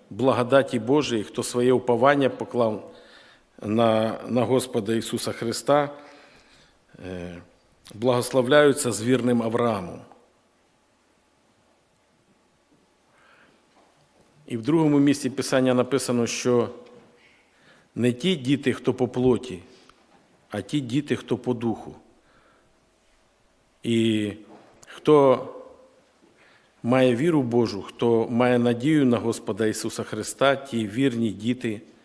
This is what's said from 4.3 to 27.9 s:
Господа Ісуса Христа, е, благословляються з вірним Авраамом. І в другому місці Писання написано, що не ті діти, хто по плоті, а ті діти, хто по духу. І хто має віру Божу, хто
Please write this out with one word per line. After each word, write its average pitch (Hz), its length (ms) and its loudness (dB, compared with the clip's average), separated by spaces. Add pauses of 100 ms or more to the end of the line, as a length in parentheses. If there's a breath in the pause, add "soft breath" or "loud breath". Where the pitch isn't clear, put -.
Господа 113 500 -2
Ісуса 113 380 -4
Христа, 143 580 0 (1160 loud breath)
е, 87 360 -12 (520)
благословляються 127 1000 2
з 104 120 -6
вірним 120 400 0
Авраамом. 110 580 -2 (4000 soft breath)
І 120 100 -8
в 113 40 -8
другому 147 380 2
місці 139 300 2
Писання 127 440 0
написано, 123 540 0
що 120 420 0 (1300 soft breath)
не 120 180 0
ті 180 220 -2
діти, 135 380 0
хто - 200 -2
по 123 140 -2
плоті, 120 520 0 (880 soft breath)
а - 120 -6
ті - 180 -4
діти, 131 360 -2
хто - 220 -4
по 123 160 -4
духу. 113 420 -4 (1900 soft breath)
І 113 480 0 (560 loud breath)
хто 139 600 4 (1400 soft breath)
має 127 320 4
віру 151 260 2
Божу, 117 400 0
хто 117 480 0